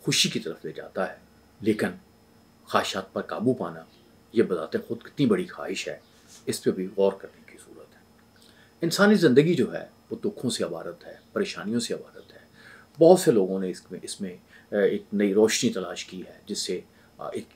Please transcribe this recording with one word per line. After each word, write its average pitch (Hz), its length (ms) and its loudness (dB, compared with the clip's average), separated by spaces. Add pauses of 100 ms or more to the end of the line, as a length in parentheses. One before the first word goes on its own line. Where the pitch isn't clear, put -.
खुशी - 240 0
की - 100 -6
तरफ - 260 -10
ले 78 80 -10
जाता 82 320 -8
है, - 160 -8 (420)
लेकिन 104 280 0 (800)
ख्वाहिशात 98 440 -2
पर 101 80 -4
काबू 104 320 -2
पाना 82 320 -10 (480)
ये 110 80 4
बजाते 90 360 -4
ख़ुद - 240 -10
कितनी - 240 -2
बड़ी 92 180 2
ख्वाहिश 85 440 -10
है, 73 140 -12 (460)
इस 113 100 -4
पे 123 120 -2
भी 92 160 -2
गौर 98 360 0
करने - 300 -20
की - 60 -20
ज़रूरत - 360 -20
है। - 60 -20 (840)
इंसानी 196 320 4
ज़िंदगी 160 400 6
जो 117 160 0
है 82 200 -10 (200)
वो - 120 -10
दुखों 117 280 -4
से 101 140 -4
इबारत 85 400 -8
है, - 160 -20 (140)
परेशानियों 104 460 -4
से 101 140 -6
इबारत - 380 -14
है। - 160 -20 (500)
बहुत 175 220 10
से 151 120 4
लोगों 95 280 2
ने 92 100 -4
इसमें, 87 320 -14
इसमें, 90 360 -12 (340)
अ, 107 40 -2
एक 101 380 2
नई 101 180 2
रोशनी 107 380 4
तलाश 90 320 -8
की 92 180 -14
है - 280 -20
जिससे, 95 360 -6 (360)
अ, 73 100 -12
एक - 260 -10